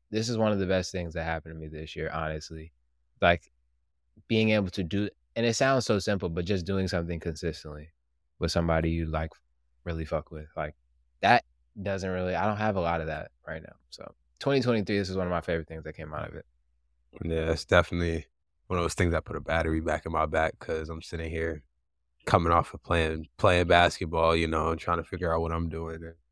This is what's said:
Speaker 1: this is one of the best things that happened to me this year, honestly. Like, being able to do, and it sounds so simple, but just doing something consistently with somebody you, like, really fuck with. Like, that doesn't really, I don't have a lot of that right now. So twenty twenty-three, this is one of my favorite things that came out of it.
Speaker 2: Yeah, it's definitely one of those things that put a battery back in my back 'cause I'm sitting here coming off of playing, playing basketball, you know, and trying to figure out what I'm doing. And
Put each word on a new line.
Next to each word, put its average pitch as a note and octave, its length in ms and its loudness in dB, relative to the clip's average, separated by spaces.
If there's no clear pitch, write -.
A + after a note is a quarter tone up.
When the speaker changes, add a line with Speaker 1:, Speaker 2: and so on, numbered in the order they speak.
Speaker 1:
this A2+ 200 -2
is A#2 80 -2
one A2 140 2
of G2 80 2
the F#2+ 80 0
best F#2 240 0
things E2+ 220 -6
that E2 100 -6
happened D#2+ 320 -6
to D#2+ 40 -12
me D#2+ 80 -10
this D#2 280 -12
year, D#2 160 -4
honestly. D#2+ 640 -8
Like, F2 300 4
being A2 240 4
able G#2 200 4
to G2 120 -4
do, G2+ 260 -2
and A#2 100 0
it A#2+ 100 2
sounds C3+ 300 2
so G#2+ 140 2
simple, F#2+ 300 0
but E2+ 160 -2
just F#2 200 0
doing F#2+ 220 0
something E2+ 320 -2
consistently D#2 720 -8
with E2+ 120 0
somebody E2 400 4
you, E2 140 0
like, D#2 260 -4
really E2 200 -6
fuck D#2 260 -4
with. D2+ 240 -12
Like, D2+ 200 -6
that A2+ 240 6
doesn't F#2+ 280 -4
really, F2+ 260 -2
I E2+ 120 0
don't G#2+ 100 -2
have G#2+ 180 0
a F#2+ 60 0
lot E2+ 200 0
of D#2 60 -4
that D2+ 240 -8
right D#2+ 160 -10
now. - 120 -20
So - 240 -18
twenty C#3 220 2
twenty-three, A2 360 2
this F#2+ 120 0
is F#2+ 80 -6
one F#2 100 -2
of F2+ 40 -2
my E2+ 100 0
favorite E2 260 -4
things D#2+ 180 -12
that D#2+ 80 -10
came D#2 200 -12
out D2+ 140 -6
of D#2 80 -14
it. - 100 -14
Speaker 2:
Yeah, E2 280 0
it's D#2+ 140 -2
definitely F2 600 2
one F#2 120 0
of E2+ 60 0
those D#2+ 80 -2
things F2 200 2
that D#2 120 -2
put D#2+ 100 -8
a D2+ 60 -6
battery D#2+ 400 0
back D#2 240 -2
in E2 60 -6
my D#2+ 140 2
back D#2+ 340 0
'cause D#2+ 300 -6
I'm E2 120 -10
sitting E2 280 -8
here E2 340 -4
coming E2+ 280 6
off E2+ 200 4
of - 100 -16
playing, D#2+ 440 0
playing F2 300 4
basketball, E2 680 4
you E2 120 2
know, D#2+ 240 0
and D#2+ 80 -4
trying E2+ 200 -2
to E2 40 -6
figure E2+ 300 -4
out E2 80 0
what E2 100 -2
I'm E2 180 -2
doing. E2 340 -8
And E2 120 -14